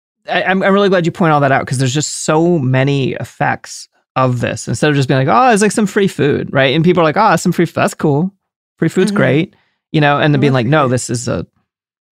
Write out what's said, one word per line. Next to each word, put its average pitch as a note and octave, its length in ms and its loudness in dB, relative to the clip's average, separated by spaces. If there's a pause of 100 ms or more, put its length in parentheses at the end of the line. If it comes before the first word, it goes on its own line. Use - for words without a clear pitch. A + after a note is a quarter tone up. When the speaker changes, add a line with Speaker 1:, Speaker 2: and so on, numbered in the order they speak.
(300)
Speaker 1:
I, F3 140 -2
I'm, F#3+ 200 0
I'm G3 100 2
really G3+ 160 2
glad F3+ 160 2
you E3+ 60 -2
point E3 220 0
all D3 60 2
that C#3 120 2
out C3+ 140 0
'cause B2+ 140 -4
there's C3 140 0
just - 300 -6
so E3 360 2
many C3+ 540 0
effects - 760 -8 (260)
of B2+ 260 0
this. G#2+ 260 -6
Instead B2+ 240 -2
of C#3+ 40 0
just C#3 120 0
being C3 180 0
like, F3 100 2
"Oh, B3+ 160 4
it's, G3+ 120 2
like, G#3+ 80 2
some G#3+ 160 0
free G3 200 0
food," - 460 -2
right? C3+ 220 2
And D#3+ 100 2
people F3+ 160 2
are - 20 2
like, D3+ 140 0
"Oh, G3 180 4
some F3 160 0
free F3 120 0
f-, D#3+ 100 -4
that's B2+ 220 -2
cool. D#3 360 -2 (460)
Free E3 120 -2
food's G3 220 0
Speaker 2:
Mm-hmm. G3+ 60 -4
Speaker 1:
great," C#3 380 0 (360)
you D#3 100 0
know, C#3+ 180 2
and D3 140 2
then C#3 60 0
Speaker 2:
I - 20 -2
Speaker 1:
being C#3 120 2
Speaker 2:
love C3 60 2
Speaker 1:
like, A#2 80 -2
"No, D3 180 2
Speaker 2:
food. A#2+ 80 0
Speaker 1:
this - 160 -4
is A#2+ 180 -6
a, F#2+ 200 -4 (720)